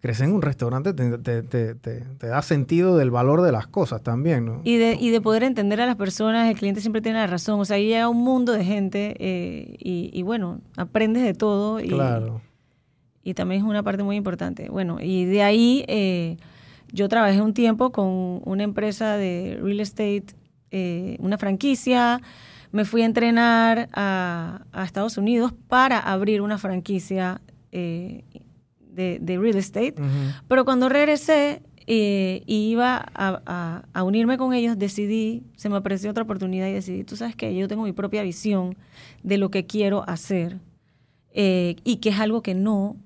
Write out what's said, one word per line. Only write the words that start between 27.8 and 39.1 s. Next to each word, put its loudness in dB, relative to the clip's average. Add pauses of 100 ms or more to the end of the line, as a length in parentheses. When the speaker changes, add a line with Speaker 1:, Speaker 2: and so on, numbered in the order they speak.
Speaker 2:
de, -4
de -2
real 2
estate. -2
Speaker 1:
Ujú. -2 (400)
Speaker 2:
Pero 4
cuando 2
regresé, 2 (260)
eh, 2
y 0
iba 2
a, -4
a, -6 (100)
a 0
unirme 2
con 0
ellos, 0
decidí, -2 (120)
se -6
me 0
apareció -4
otra -2
oportunidad -4
y -4
decidí, -6
"Tú -14
sabes -8
qué, -6
yo -2
tengo -4
mi -4
propia -4
visión -2 (480)